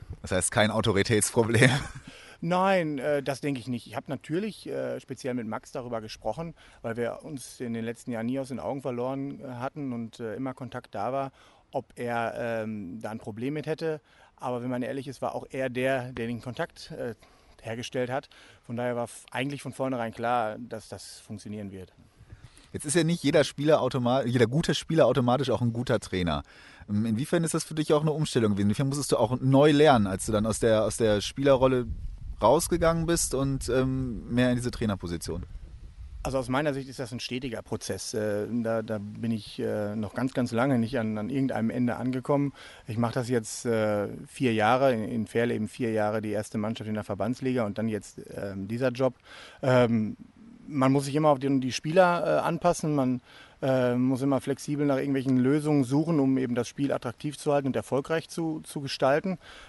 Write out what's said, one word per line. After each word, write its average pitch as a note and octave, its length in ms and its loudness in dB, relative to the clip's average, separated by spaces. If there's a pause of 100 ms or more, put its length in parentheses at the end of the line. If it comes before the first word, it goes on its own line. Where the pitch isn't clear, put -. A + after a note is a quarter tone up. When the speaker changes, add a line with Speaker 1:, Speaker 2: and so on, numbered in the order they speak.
(220)
Speaker 1:
Das - 100 -6
heißt, F#2 180 0
kein G#2+ 200 4
Autoritätsproblem? A2 1080 4
<laughs> - 640 -12
Speaker 2:
Nein, F3 580 2
äh, C#3+ 240 0
das B2+ 180 -4
denke C#3+ 180 -2
ich A2 100 -10
nicht. A#2+ 180 -6
Ich G#2+ 100 -12
hab C3+ 120 -8
natürlich, E3 600 -6
äh, C3 320 -4
speziell B2+ 320 -8
mit A#2+ 140 -4
Max A2 260 -8
darüber A#2+ 300 -6
gesprochen, A2 520 -8 (280)
weil A2+ 140 -6
wir - 280 -4
uns - 340 -12
in A#2+ 140 -6
den A2+ 120 -4
letzten A#2 280 -8
Jahren A2+ 140 -4
nie C3 120 -2
aus C3 100 -6
den B2 120 -8
Augen B2 220 -6
verloren, C3+ 580 -6
äh, C3+ 140 -14
hatten C3 380 -8
und, A#2 280 -8
äh, A2 160 -6
immer C3 160 -6
Kontakt B2 420 -12
da G#2+ 180 -4
war, C3+ 200 -4 (380)
ob C#3 160 -6 (100)
er, A#2+ 400 -2
ähm, A2 640 -6
da A2 100 -8
ein A2 80 -10
Problem A#2+ 360 -8
mit D3+ 120 -6
hätte. D#3 340 -4 (360)
Aber B2 260 -6
wenn B2 60 -4
man B2 140 -2
ehrlich B2+ 260 -6
ist, C3+ 140 -10
war B2 120 -4
auch B2 160 -8
er C3 200 -4
der, B2+ 420 -2
der A#2+ 140 -6
den A#2 160 -6
Kontakt, - 480 -8
äh, C3 240 -8 (480)
hergestellt A#2+ 480 -6
hat. C3+ 180 -6 (380)
Von A#2+ 100 -8
daher B2 180 -2
war A#2+ 100 -2
f-, - 260 -12
eigentlich C3+ 320 -4
von C3 100 -10
vornherein B2+ 400 -4
klar, A#2 460 -2
dass A2+ 320 -12
das - 300 -16
funktionieren G#2 520 -12
wird. F#2 220 -16 (800)
Speaker 1:
Jetzt - 100 -6
ist C#3+ 100 -4
ja E3 100 4
nicht E3+ 200 0
jeder D3 180 6
Spieler C#3+ 380 4
automa-, B2 460 2
jeder A#2+ 200 6
gute D3 280 0
Spieler D#3+ 320 6
automatisch B2 420 4
auch A2+ 140 2
ein A#2+ 100 2
guter A#2 260 0
Trainer. E2+ 440 0 (480)
Ähm, G#2+ 160 2
inwiefern B2 360 0
ist E3 120 -2
das D#3+ 100 -2
für - 100 -10
dich D#3 200 2
auch D3 80 4
eine D#3 100 2
Umstellung C3 400 2
gewesen? G2+ 140 2
Inwiefern A#2+ 220 2
musstest C#3 240 -2
du C#3+ 40 4
auch B2+ 240 2
neu C3+ 300 8
lernen, C#3+ 360 8
als F#2+ 200 -4
du A#2 60 0
dann G#2+ 120 2
aus A2 140 0
der, A2 260 4
aus - 140 -2
der G#2 240 4
Spielerrolle C3 640 4 (560)
rausgegangen E3 640 4
bist E3 280 0
und, C3+ 340 0
ähm, C3 600 0
mehr B2 220 4
in B2 60 2
diese A#2+ 140 -2
Trainerposition? F2+ 760 -4 (800)
Speaker 2:
Also B2+ 140 0
aus B2 100 -2
meiner C#3 260 0
Sicht C3+ 140 -6
ist B2+ 100 -12
das C3 140 -8
ein A#2+ 80 -8
stetiger B2 420 -6
Prozess. - 500 -6
Äh, G#2+ 380 -2
da, A2+ 320 0
da A2 160 -6
bin G#2+ 320 -6
ich, A2 300 -6
äh, G#2+ 340 -2
noch G#2 200 -6
ganz, B2+ 200 -2
ganz B2 180 -2
lange B2 260 2
nicht A2+ 200 0
an, A2 180 -2
an G#2+ 140 -4
irgendeinem B2+ 400 0
Ende B2 260 0
angekommen. C3 560 0 (340)
Ich G#2+ 120 -6
mach A#2 140 0
das A#2+ 160 -2
jetzt, A#2+ 380 -2
äh, G#2+ 420 2 (180)
vier C3 260 0
Jahre, B2 400 4
in, A2 160 -2
in A2+ 180 -4
Verl A#2 260 0
eben G#2+ 160 -2
vier A#2 240 -4
Jahre G#2+ 300 0
die G#2+ 80 -4
erste G#2 280 -4
Mannschaft G#2+ 300 -4
in G#2+ 60 -4
der G#2+ 100 -4
Verbandsliga B2 600 -2
und G2+ 140 -4
dann A2 100 -2
jetzt, G#2 320 -6 (140)
ähm, G2 340 -8
dieser A#2 200 0
Job. B2 260 0 (480)
Ähm, A#2 540 4 (500)
man C3 260 2
muss C#3 120 4
sich C#3 100 -4
immer D3+ 140 4
auf C#3+ 100 4
die, C3+ 220 2
die B2+ 120 -2
Spieler, F3 540 4
äh, D3+ 140 4
anpassen. E3 540 0
Man, B2+ 260 2 (420)
äh, C3 320 4
muss B2+ 260 2
immer C3+ 220 2
flexibel C#3+ 420 -2
nach C#3 120 4
irgendwelchen C3+ 420 2
Lösungen D3 460 4
suchen, D3+ 360 2
um C3+ 160 4
eben B2+ 180 0
das A#2+ 140 0
Spiel C#3 240 -2
attraktiv C3+ 460 -4
zu - 120 -2
halten C#3+ 180 2
und A#2+ 80 -2
erfolgreich C#3+ 520 -2
zu, D#3+ 320 -4
zu D#3 220 -10
gestalten. D3 560 0 (300)